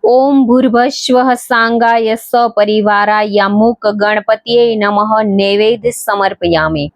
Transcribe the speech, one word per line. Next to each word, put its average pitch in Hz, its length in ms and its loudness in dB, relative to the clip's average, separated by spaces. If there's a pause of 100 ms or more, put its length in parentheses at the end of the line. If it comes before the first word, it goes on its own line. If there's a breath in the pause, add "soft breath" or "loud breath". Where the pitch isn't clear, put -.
ઓમ 262 400 2
ભૂર્ભસ્વઃ 247 920 0
સાંગાય 233 800 0
સપરિવારાય 208 1300 0
મૂક 214 440 0
ગણપતિએ 214 720 0 (120)
નમઃ 208 360 0 (160)
નૈવેદ્ય 202 640 0
સમર્પયામિ. 170 1040 -2